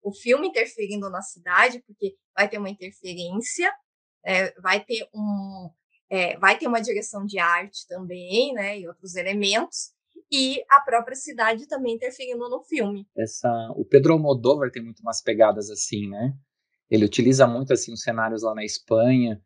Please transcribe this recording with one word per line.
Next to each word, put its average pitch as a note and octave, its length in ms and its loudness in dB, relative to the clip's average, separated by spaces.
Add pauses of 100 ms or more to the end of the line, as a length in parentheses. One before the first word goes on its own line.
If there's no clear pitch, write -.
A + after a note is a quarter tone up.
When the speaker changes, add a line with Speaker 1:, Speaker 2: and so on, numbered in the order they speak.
Speaker 1:
O G3+ 120 -8
filme C#4+ 360 2
interferindo G#3 600 -4
na F#3 120 -8
cidade, G3+ 640 0
porque G3+ 280 -8 (200)
vai G3+ 140 0
ter G#3+ 80 -8
uma G3+ 120 -6
interferência, F#3+ 1000 -6 (540)
é, F#3+ 340 0
vai F#3+ 240 0
ter A3 300 -6
um, G3 560 -6 (400)
é, F#3 280 -2
vai G3 200 4
ter D#4 100 -6
uma A#3 140 0
direção G#3 440 -6
de G3 140 -6
arte F3 480 -2
também, F#3 680 -4
né, G3+ 260 -6
e E3+ 80 -14
outros F3 280 -16
elementos, G3+ 760 -2 (360)
e C4+ 400 0
a C4+ 120 8
própria A#3 340 -2
cidade A#3 520 -4
também B3+ 280 -4
interferindo B3 540 -8
no B3+ 140 -8
filme. G3+ 440 -4 (100)
Speaker 2:
Essa, A2 320 -2 (260)
o - 100 -4
Pedro C#3+ 280 6
Almodóvar C#3 560 2
tem A#2+ 140 -12
muito A#2 160 -16
umas A2+ 220 -8
pegadas G#2+ 480 2
assim, G#2 400 -6
né? A#2 240 -4 (560)
Ele G#2+ 160 6
utiliza B2+ 420 8
muito, C3 240 0
assim, A#2 220 0
os A2 80 -14
cenários A2+ 420 -2
lá A2 100 0
na G#2+ 120 -6
Espanha A2+ 800 2